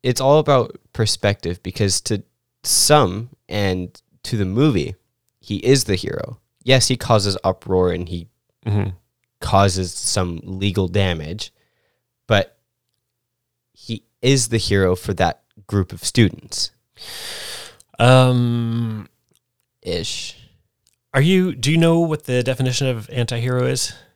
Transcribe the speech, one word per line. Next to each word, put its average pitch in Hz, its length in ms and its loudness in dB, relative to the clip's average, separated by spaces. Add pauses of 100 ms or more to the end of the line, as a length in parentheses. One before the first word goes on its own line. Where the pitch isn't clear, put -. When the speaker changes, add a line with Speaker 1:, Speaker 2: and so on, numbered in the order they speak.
Speaker 1:
it's 127 180 -2
all 139 180 4
about 139 380 0 (160)
perspective, 101 680 -2
because 98 380 -2
to 104 220 -4 (400)
some 117 680 2 (200)
and 92 500 -2 (240)
to - 140 -4
the 101 80 0
movie, 95 500 0 (440)
he - 180 -8
is 127 280 2
the 101 100 -2
hero. - 440 -8 (240)
Yes, 127 240 2
he 127 100 0
causes 101 460 2
uproar 92 480 0
and 87 180 -4
he 85 180 -10 (380)
Speaker 2:
Mm-hmm. 104 240 -2 (500)
Speaker 1:
causes 95 540 2
some 87 500 -6
legal 95 460 -2
damage, 90 640 -4 (720)
but 101 300 0 (1120)
he - 320 -12 (180)
is 127 280 2
the 113 80 0
hero 98 360 2
for 95 200 -4
that 87 300 0 (240)
group 98 260 -2
of - 100 -16
students. - 680 0 (1300)
Speaker 2:
Um, 120 1120 2 (720)
Speaker 1:
Ish. - 540 -8 (800)
Speaker 2:
are 139 80 2
you, 180 340 2
do 131 160 -2
you 165 60 2
know 165 240 4
what 156 240 -4
the 123 180 0
definition 127 440 -2
of 113 220 -6
anti-hero 120 580 -2
is? 131 260 -4 (220)